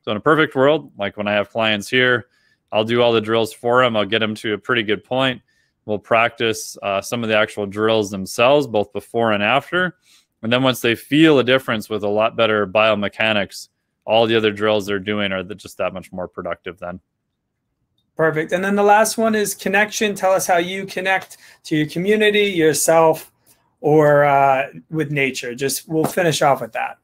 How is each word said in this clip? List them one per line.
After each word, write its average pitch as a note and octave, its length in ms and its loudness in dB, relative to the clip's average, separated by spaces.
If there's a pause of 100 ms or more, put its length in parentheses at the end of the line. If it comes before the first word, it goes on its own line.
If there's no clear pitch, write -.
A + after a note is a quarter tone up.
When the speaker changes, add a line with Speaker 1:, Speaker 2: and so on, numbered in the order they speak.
Speaker 1:
so A#2+ 100 -8
in G#2+ 60 -4
a G2+ 40 -6
perfect D3+ 340 2
world, C#3+ 420 2
like G2+ 200 -6
when G#2 100 -4
I G#2 60 -2
have G#2 180 0
clients G#2+ 380 -2
here, B2+ 380 0 (440)
I'll A2 140 0
do A#2+ 160 0
all A#2+ 100 4
the A2+ 100 2
drills A2 320 -2
for A#2+ 300 2
'em. A#2 120 0
I'll G#2 100 0
get A2 180 -2
'em G#2+ 120 -4
to G#2+ 180 -6
a G2+ 40 -4
pretty A#2+ 260 -2
good G2 200 -4
point. C3 380 -2 (440)
We'll G#2+ 140 -4
practice, A2+ 840 -2
uh, G2 200 -2
some A#2+ 220 -8
of A2 60 -4
the G#2+ 80 2
actual G#2 300 -2
drills G#2+ 420 0
themselves, A#2+ 560 0
both G#2+ 280 -2
before A2+ 400 -2
and G2+ 100 -2
after. D#3 540 -2 (440)
And A2+ 100 -4
then B2+ 120 2
once C3 180 0
they A#2+ 140 2
feel D3+ 420 4
a A#2+ 60 4
difference B2 460 0
with G#2 140 -4
a G#2 40 -2
lot A2 280 0
better G#2+ 300 2
biomechanics, G#2 1040 0 (360)
all A2+ 220 2
the A2+ 100 0
other G#2+ 160 2
drills G#2 360 0
they're G2+ 120 -4
doing G2+ 320 -4
are F#2 120 -4
th-, G2 180 -14
just - 160 -20
that F#2 160 -4
much F2+ 180 -14
more F2+ 160 -10
productive F2 520 -12
then. F2 220 -12 (1120)
Speaker 2:
Perfect. D#3+ 360 -2
And F3+ 120 -2
then G3 120 -2
the G3+ 80 0
last G#3 340 4
one A3 180 0
is G#3 180 -2
connection. G3+ 640 -2
Tell F#3+ 160 0
us F#3 160 0
how F3+ 100 2
you F#3 280 -4
connect F#3 520 -6 (280)
to D#3+ 100 -4
your D3+ 120 0
community, G#3 580 0
yourself, D#3+ 840 2 (500)
or, D3 420 4
uh, C#3 440 4 (220)
with D#3 220 -4
nature. C3 420 -4
Just, C3+ 340 -6
we'll D#3 180 0
finish E3+ 360 0
off D3 200 2
with A2+ 120 -10
that. B2 300 -8